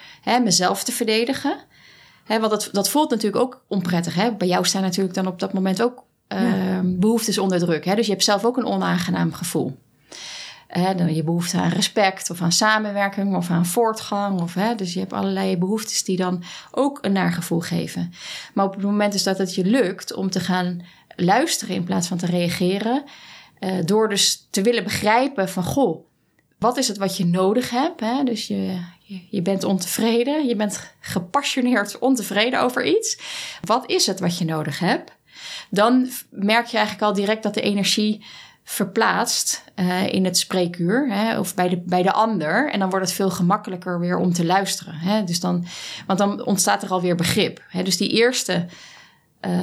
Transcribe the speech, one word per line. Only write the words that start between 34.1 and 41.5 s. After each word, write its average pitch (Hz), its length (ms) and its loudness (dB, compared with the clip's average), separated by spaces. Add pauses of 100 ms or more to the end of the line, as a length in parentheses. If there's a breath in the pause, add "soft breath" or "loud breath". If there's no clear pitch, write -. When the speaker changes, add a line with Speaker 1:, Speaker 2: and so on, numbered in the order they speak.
Speaker 1:
wat 175 180 0
je 175 60 -2
nodig 156 340 -2
hebt? 208 380 -2 (540 loud breath)
Dan 247 360 4
v-, - 240 -10
merk 220 360 2
je 233 100 -6
eigenlijk 208 300 0
al 208 80 4
direct 208 280 0
dat 208 120 -2
de 214 60 0
energie 208 640 0 (400 loud breath)
verplaatst, 202 1000 -2 (100)
eh, 180 320 0
in 190 180 0
het 180 140 0
spreekuur, 180 760 0
hè, 214 260 0
of 202 160 -4